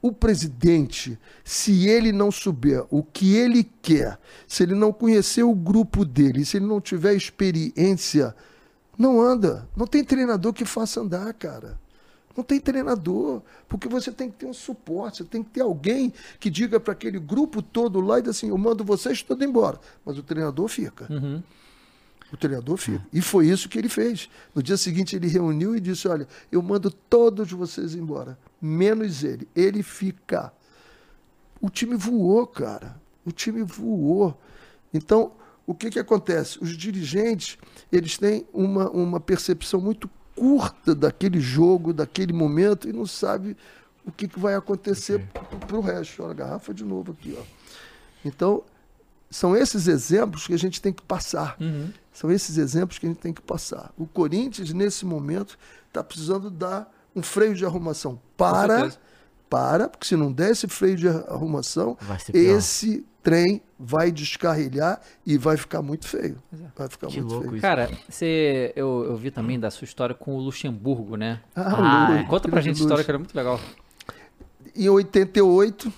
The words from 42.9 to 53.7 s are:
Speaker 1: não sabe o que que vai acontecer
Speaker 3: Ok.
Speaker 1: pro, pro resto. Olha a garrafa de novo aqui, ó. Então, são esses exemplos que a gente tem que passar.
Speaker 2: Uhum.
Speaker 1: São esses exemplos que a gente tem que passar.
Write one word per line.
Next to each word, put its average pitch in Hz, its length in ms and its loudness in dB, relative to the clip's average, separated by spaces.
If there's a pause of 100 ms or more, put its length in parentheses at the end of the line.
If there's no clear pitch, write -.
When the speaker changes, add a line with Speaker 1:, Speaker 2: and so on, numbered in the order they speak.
Speaker 1:
não 214 140 -4
sabe 202 500 -4 (480)
o 175 80 -12
que 208 160 -8
que - 100 -12
vai 196 160 0
acontecer 196 600 -4 (200)
Speaker 3:
Ok. - 240 -12
Speaker 1:
pro, - 80 -14
pro 214 140 -4
resto. 175 420 -6
Olha 165 100 -8
a - 20 -10
garrafa 143 400 -10
de 208 100 -14
novo 185 280 -8
aqui, - 260 -14
ó. - 40 -16 (840)
Então, 175 380 0 (680)
são 180 260 2
esses 220 320 0
exemplos 165 580 0
que 175 80 -4
a 165 40 0
gente 180 240 -4
tem 196 100 0
que - 100 -12
passar. 151 580 -6
Speaker 2:
Uhum. 156 300 -6 (260)
Speaker 1:
São 156 140 -4
esses 175 260 0
exemplos 160 420 -2
que - 60 -10
a 165 60 -2
gente 165 80 -6
tem 170 140 -8
que - 100 -12
passar. - 560 -10